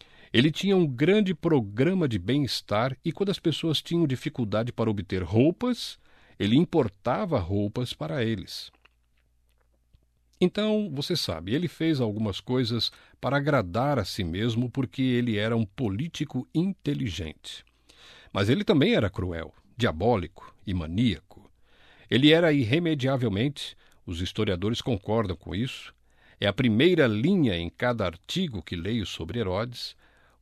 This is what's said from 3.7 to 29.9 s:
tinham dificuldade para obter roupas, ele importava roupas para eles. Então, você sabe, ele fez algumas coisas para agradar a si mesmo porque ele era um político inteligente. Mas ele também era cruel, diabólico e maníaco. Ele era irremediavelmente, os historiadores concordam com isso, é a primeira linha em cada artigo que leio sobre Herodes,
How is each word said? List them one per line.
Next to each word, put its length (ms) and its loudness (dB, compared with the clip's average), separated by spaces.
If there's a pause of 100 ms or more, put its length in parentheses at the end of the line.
tinham 260 2
dificuldade 640 -2
para 180 0
obter 340 -2
roupas, 760 2 (400)
ele 160 4
importava 840 0
roupas 560 -2
para 300 -4
eles. 480 -6 (1700)
Então, 540 0
você 240 -4
sabe, 360 -4
ele 140 0
fez 320 0
algumas 400 -2
coisas 520 -2 (280)
para 180 0
agradar 640 0
a 60 -2
si 180 -6
mesmo 480 -2
porque 300 -4
ele 360 0
era 180 0
um 100 2
político 880 -6
inteligente. 1120 -4 (640)
Mas 180 0
ele 140 2
também 320 4
era 140 2
cruel, 440 -6 (240)
diabólico 800 -2 (100)
e 80 -4
maníaco. 800 -2 (580)
Ele 220 6
era 220 6
irremediavelmente, 1200 0 (300)
os 160 -6
historiadores 600 -2
concordam 540 -2
com 180 -12
isso, 400 -6 (460)
é 80 0
a 60 2
primeira 520 4
linha 500 2
em 140 -4
cada 360 -2
artigo 580 -6
que 120 -8
leio 300 -4
sobre 320 -8
Herodes, 580 -6 (460)